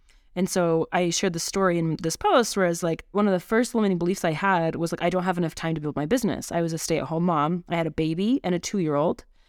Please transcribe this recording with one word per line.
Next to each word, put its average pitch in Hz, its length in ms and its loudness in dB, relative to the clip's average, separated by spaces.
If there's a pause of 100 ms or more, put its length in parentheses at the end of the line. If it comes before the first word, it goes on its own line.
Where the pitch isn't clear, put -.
(340)
And 180 140 0
so 165 440 2
I 180 180 2
shared 185 220 0
the 165 80 -4
story 185 380 0
in 160 220 0
this 160 160 -4
post 311 400 2
where 190 80 2
I 175 40 4
was 170 140 -2
like, 165 280 -2
one 208 160 2
of 196 60 4
the 180 80 2
first 233 340 0
limiting 202 240 2
beliefs 180 260 -2
I 165 80 2
had 165 440 0
was, 160 160 -2
like, 165 100 -6
"I 175 80 2
don't 180 140 0
have 180 120 0
enough 170 180 -2
time 165 200 -4
to 160 60 -4
build 147 160 -4
my 147 100 -2
business." 214 460 -2
I 170 100 0
was 165 100 -2
a 165 60 -4
stay-at-home 160 460 -2
mom. 170 440 0
I 175 80 -2
had 165 100 0
a 156 40 -4
baby 170 520 0
and 185 120 0
a 175 40 0
two-year-old. 160 680 0 (240)